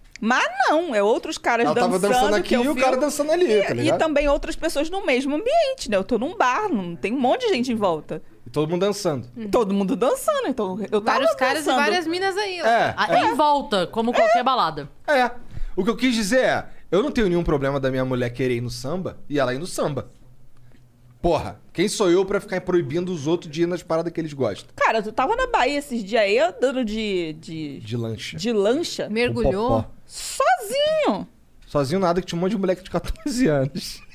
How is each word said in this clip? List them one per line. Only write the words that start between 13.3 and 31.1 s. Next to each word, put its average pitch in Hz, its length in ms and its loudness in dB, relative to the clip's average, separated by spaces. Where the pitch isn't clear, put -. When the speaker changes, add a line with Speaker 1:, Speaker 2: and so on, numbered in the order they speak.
Speaker 4:
em - 40 -2
volta, 277 520 2
como 233 260 -2
qualquer 622 300 4
balada. 165 440 0
Speaker 2:
É. 254 240 4
O - 80 0
que 202 60 2
eu 226 80 0
quis 254 160 2
dizer 220 320 2
é: 135 200 2
eu 185 120 4
não 285 80 -2
tenho 220 160 2
nenhum 175 160 2
problema 139 360 0
da 135 120 0
minha 131 140 0
mulher 123 240 -2
querer 127 280 -2
ir 120 40 -4
no 120 80 -6
samba 147 480 -6
e 143 120 -2
ela 127 140 2
ir 131 60 -4
no 175 80 -8
samba. 147 420 -4
Porra, 131 380 0
quem 185 160 0
sou 196 240 2
eu 190 140 6
pra 196 160 -2
ficar 185 200 -4
proibindo 175 520 0
os 143 140 -6
outros 175 220 -2
de 156 140 -2
ir - 20 2
nas 175 160 -2
paradas 165 300 -2
que 170 80 -8
eles 156 140 -6
gostam? 120 420 -4
Speaker 1:
Cara, 226 260 2
tu 214 120 -6
tava 302 240 0
na 508 100 0
Bahia 285 320 0
esses 233 240 -6
dias 220 180 0
aí, 202 160 2
andando 262 460 0
de, 202 560 -4
de 160 400 -10
Speaker 2:
De 113 160 -10
lancha. 113 420 -6
Speaker 1:
de 208 140 -2
lancha? 214 580 0
Speaker 3:
Mergulhou? 226 600 0
Speaker 2:
Com - 140 2
popó. - 80 -12
Speaker 1:
Sozinho! 554 1200 0